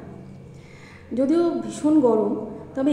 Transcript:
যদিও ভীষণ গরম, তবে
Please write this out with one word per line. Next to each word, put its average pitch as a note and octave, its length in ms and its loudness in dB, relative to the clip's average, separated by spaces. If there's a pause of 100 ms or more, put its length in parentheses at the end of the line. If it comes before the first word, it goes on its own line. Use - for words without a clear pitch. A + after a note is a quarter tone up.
(1120)
যদিও C#4 320 2 (180)
ভীষণ B3 380 0
গরম, G#3+ 340 4 (400)
তবে C4+ 200 0